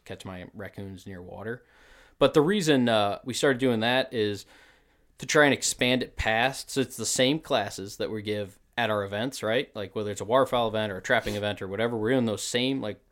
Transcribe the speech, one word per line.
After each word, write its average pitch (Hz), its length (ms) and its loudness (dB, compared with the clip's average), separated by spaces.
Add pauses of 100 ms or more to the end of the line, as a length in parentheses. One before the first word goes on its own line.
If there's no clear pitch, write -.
catch - 200 -14
my 92 300 -12
raccoons 95 520 -14
near 95 140 -14
water. 98 440 -12 (540)
But 139 160 4
the 160 60 6
reason, 151 480 4
uh, 104 360 2
we 123 100 -6
started 135 240 2
doing 120 220 2
that 123 340 0
is 104 320 -2 (720)
to - 80 -14
try 151 180 6
and 139 100 6
expand 123 480 2
it - 140 -10
past. 113 540 0
So 139 100 -2
it's - 160 -4
the 110 100 -6
same 135 320 2
classes 101 600 -4
that 107 120 -4
we 110 100 -6
give 104 380 -6 (180)
at 117 140 0
our 104 140 0
events, 107 400 -4
right? 117 320 0
Like, 101 180 -8
whether 104 160 -4
it's 98 100 -8
a 98 40 -8
waterfowl 120 420 2
event 107 240 -2
or 92 60 -8
a 90 60 -12
trapping 110 340 0
event 104 260 -4
or 95 60 -8
whatever, 110 280 -2
we're 110 140 0
in 131 140 2
those 107 180 -2
same, 131 380 -2
like, 107 180 -8 (140)